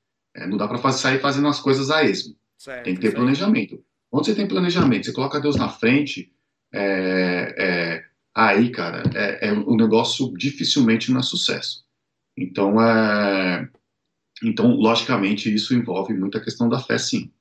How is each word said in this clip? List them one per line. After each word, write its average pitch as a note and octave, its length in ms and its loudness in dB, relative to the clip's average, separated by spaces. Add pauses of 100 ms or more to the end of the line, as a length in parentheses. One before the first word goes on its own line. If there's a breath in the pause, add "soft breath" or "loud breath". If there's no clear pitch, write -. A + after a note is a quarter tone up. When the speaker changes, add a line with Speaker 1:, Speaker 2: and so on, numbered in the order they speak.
(360)
Speaker 1:
É, - 120 -14
não G2+ 100 -4
dá G#2 100 -4
pra A#2 100 -6
faz-, C3 220 0
sair C3+ 200 0
fazendo C#3 280 0
as C#3+ 120 0
coisas C3+ 300 0
a D#3 140 2
esmo. - 320 -2 (220)
Speaker 2:
Certo, B2+ 280 -16
Speaker 1:
Tem F#2 100 -4
que F#2 60 -8
ter A2 60 0
Speaker 2:
isso G#2 80 -4
aí. A#2 60 -2
Speaker 1:
planejamento. C#3 640 0 (260)
Quando - 160 0
você G#3+ 100 2
tem G3+ 120 0
planejamento, F3 580 0
você - 80 -6
coloca C#3 260 -4
Deus C#3+ 160 0
na A#2 140 -2
frente, C3+ 640 -2 (400)
é, F#2 840 0
é, E2+ 480 -2 (280)
aí, A2 380 4
cara, E2+ 320 -6 (120)
é, G#2 340 -2
é, G#2 40 2
o G#2+ 220 2
negócio A2+ 640 2
dificilmente B2 760 0
não B2+ 80 2
é B2 40 -2
sucesso. - 600 -6 (520)
Então, G2+ 440 0
é, G#2 880 2 (760)
então, A2+ 320 4
logicamente, G#2+ 760 2
isso G#2+ 200 -2
envolve G2 400 0
muita G2 260 -2
questão A#2 300 -2
da A#2+ 100 0
fé, A#2+ 180 -2
sim. - 440 -4